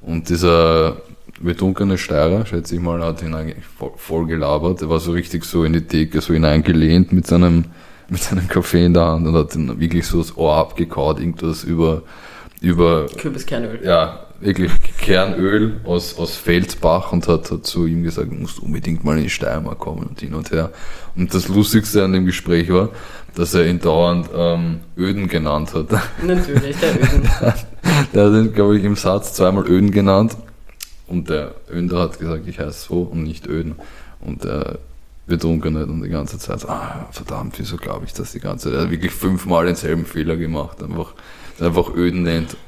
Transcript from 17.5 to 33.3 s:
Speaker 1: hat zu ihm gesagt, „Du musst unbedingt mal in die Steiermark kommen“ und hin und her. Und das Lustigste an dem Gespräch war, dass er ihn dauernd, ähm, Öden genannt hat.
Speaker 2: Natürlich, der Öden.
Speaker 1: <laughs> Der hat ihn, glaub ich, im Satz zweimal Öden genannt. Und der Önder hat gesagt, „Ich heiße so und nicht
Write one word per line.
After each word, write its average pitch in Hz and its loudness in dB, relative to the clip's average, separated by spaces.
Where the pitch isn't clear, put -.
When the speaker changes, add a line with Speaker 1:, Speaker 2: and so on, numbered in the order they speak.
Speaker 1:
hat 85 -6
zu 85 -2
ihm 82 0
gesagt, - -4
„Du 78 -8
musst - -8
unbedingt 80 -2
mal 76 2
in 76 0
die - -4
Steiermark - -4
kommen“ - -8
und - -12
hin 69 -8
und 80 -8
her. 80 -2
Und 90 -2
das 90 0
Lustigste 104 4
an 92 2
dem 92 2
Gespräch 87 0
war, 98 4
dass 85 -2
er 85 6
ihn 87 2
dauernd, 85 2
ähm, 85 0
Öden 95 -2
genannt 78 -2
hat. - -2
Speaker 2:
Natürlich, 143 0
der 165 2
Öden. 123 6
Speaker 1:
<laughs> - 0
Der 101 6
hat 104 6
ihn, 110 4
glaub 101 4
ich, 104 4
im 101 2
Satz - -2
zweimal 95 2
Öden 98 6
genannt. 98 4
Und 90 -4
der 76 -4
Önder 87 -2
hat 82 -2
gesagt, 82 -6
„Ich 80 -12
heiße 76 -10
so 87 0
und 82 -4
nicht 80 -10